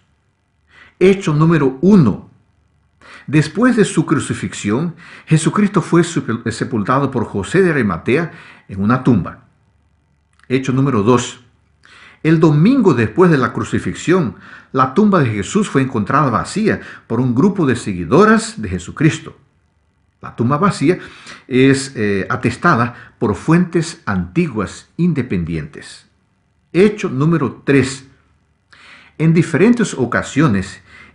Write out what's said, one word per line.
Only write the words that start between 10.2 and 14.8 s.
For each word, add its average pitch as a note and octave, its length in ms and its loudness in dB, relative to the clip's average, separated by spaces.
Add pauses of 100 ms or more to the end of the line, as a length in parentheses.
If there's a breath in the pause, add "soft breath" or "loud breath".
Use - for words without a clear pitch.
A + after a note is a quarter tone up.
Hecho C3 240 -2
número C3 280 0
dos. A#2+ 380 0 (840 loud breath)
El D#3+ 200 2
domingo F3+ 520 4
después A#2+ 380 2
de D3+ 60 2
la A#2+ 160 0
crucifixión, A2+ 840 -2 (380 loud breath)
la C3+ 200 0